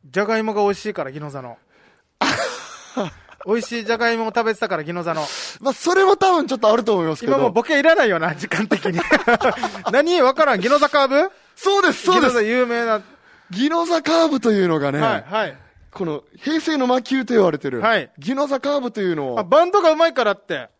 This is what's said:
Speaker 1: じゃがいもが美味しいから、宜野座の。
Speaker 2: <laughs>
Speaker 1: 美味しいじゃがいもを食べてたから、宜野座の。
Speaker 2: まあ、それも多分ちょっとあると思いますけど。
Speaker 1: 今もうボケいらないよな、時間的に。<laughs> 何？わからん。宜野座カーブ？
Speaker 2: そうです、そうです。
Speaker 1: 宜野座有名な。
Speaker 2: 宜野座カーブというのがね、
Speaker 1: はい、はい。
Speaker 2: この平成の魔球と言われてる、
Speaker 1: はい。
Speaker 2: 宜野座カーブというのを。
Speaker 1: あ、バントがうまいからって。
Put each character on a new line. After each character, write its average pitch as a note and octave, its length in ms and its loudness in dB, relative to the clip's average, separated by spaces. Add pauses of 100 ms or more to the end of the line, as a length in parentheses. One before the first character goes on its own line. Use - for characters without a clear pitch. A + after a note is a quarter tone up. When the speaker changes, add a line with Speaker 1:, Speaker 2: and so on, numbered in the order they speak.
Speaker 1:
じ C#3+ 140 -6
ゃ G#3 60 0
が A3 120 -2
い A3 60 -2
も A3 100 -4
が G#3 80 0
美 G3+ 80 2
味 G3 100 -4
し - 80 -12
い G#3 60 -6
か E3 100 -6
ら、 C3+ 60 -8
宜 C#3+ 100 -14
野 D3 120 -12
座 C#3 100 -12
の。 A#2+ 160 -16 (640)
Speaker 2:
<laughs> - 1300 -8
Speaker 1:
美 G3+ 60 2
味 A#3 100 0
し - 80 -12 (100)
い G#3 40 -10
じ G#3+ 60 -2
ゃ A3+ 60 0
が A#3 140 0
い A3+ 60 -2
も A3+ 80 -4
を - 20 -4
食 A3+ 160 -2
べ A3 100 0
て G#3 60 -8
た A3 80 -4
か F#3 100 -4
ら、 D#3 60 -6
宜 E3 100 -8
野 F3 80 -6
座 E3 140 -4
の。 D#3 60 -4 (400)
Speaker 2:
ま C4 100 -2
あ、 - 20 -4
そ F4 220 0
れ G4 100 6
も F#4+ 100 6
多 F#4+ 160 4
分 E4+ 140 2
ち - 80 -4
ょ B3+ 40 -4
っ - 20 -8
と G#3+ 120 4
あ A3 40 6
る A#3 80 0
と G#3+ 100 0
思 F3+ 100 2
い D#3+ 40 0
ま D#3 80 -2
す - 60 -14
け A#3+ 40 -8
ど。 C4+ 80 2
Speaker 1:
今 C#4 80 2
も A#3+ 80 4
う - 20 -2
ボ A3+ 120 0
ケ D4 160 2
い C#4+ 40 2
ら E4 120 6
な C#4+ 100 4
い G#3+ 40 2
よ E3+ 100 0
な、 D#3+ 160 -2
時 D3 120 -10
間 G3 200 -2
的 - 180 -2
に。 F3 140 -2 (460)
<laughs> - 460 -4
何？ D#4 300 2
わ C4 140 4
か D#4 100 2
ら C4 100 2
ん。 F#3+ 40 -2
宜 G3 100 -2
野 C#4+ 80 4
座 C#4+ 120 2
カ C#4+ 160 2
ー - 20 0
ブ？ D4 240 2 (240)
Speaker 2:
そ G4+ 240 0
う - 20 2
で E4+ 120 2
す、 - 100 -8
そ F4+ 160 4
う - 20 4
で - 80 4
す。 A#3+ 80 0
Speaker 1:
宜 A3+ 40 2
野 - 0 -
座 - 20 -
有 B3 240 0
名 A#3 180 -4
な。 G#3+ 160 -2 (500)
Speaker 2:
宜 A#3+ 180 0
野 E4+ 160 0
座 E4 180 -2
カ E4 220 2
ー D#4 40 2
ブ C#4 100 0
と A3+ 120 2
い G3 120 2
う F3+ 40 2
の D#3+ 120 0
が C#3 120 0
ね、 C#3+ 80 -2
Speaker 1:
は G#3 180 0
い、 - 100 -10
は G3 200 -4
い。 C3 100 -12 (340)
Speaker 2:
こ F#3+ 140 -8
の D3 180 -6 (120)
平 D4+ 240 -4
成 D#4 180 -2
の B3+ 100 0
魔 B3+ 140 2
球 C4 240 -2
と A#3+ 80 -4
言 A3 100 4
わ F3 80 2
れ D3+ 60 -6
て C#3+ 120 -6
る、 B2 120 -6
Speaker 1:
は A3 160 2
い。 C#3+ 220 -6
Speaker 2:
宜 F#3+ 160 -4
野 C#4+ 120 -2
座 C4+ 120 -4
カ C#4+ 180 -2
ー C4+ 40 -4
ブ B3 100 -8
と G#3+ 100 -8
い F#3 100 0
う E3 40 -2
の C#3 180 -4
を。 A#2 60 -2
Speaker 1:
あ、 G#3 40 -4
バ C#4 200 4
ン F4+ 80 0
ト G4+ 100 2
が E4 100 4
う D#4 40 2
ま E4 120 2
い E4 60 -2
か B3+ 120 0
ら G#3 60 2
っ G3 140 -6
て。 C3 240 -8 (100)